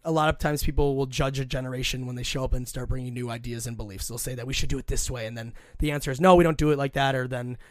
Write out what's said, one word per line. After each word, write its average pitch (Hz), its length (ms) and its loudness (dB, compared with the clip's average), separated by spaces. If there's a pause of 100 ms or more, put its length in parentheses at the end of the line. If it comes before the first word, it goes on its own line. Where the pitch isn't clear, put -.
a 165 80 -2
lot 156 180 4
of 156 80 0
times 151 260 0
people 143 320 4
will 135 120 0
judge 135 320 -2
a 135 60 -2
generation 127 600 -4
when 123 100 -8
they 123 80 -6
show 131 200 -4
up 127 100 0
and 123 140 -2
start 123 220 -6
bringing 127 240 -2
new 123 160 -6
ideas 117 360 -8
and 117 100 -6
beliefs. 101 320 -10
They'll 120 120 -8
say 127 160 -6
that 120 100 -8
we 131 80 -4
should 135 160 2
do 143 80 0
it 127 80 -6
this - 240 0
way, 120 160 -4
and 117 100 -8
then 117 180 -10 (260)
the 151 120 2
answer 147 200 -2
is, 131 100 -2
"No, 185 140 10
we 175 80 10
don't 160 160 4
do 151 100 4
it 147 80 4
like 139 160 -2
that," 135 220 2
or 127 120 -4
then, 123 300 -6 (140)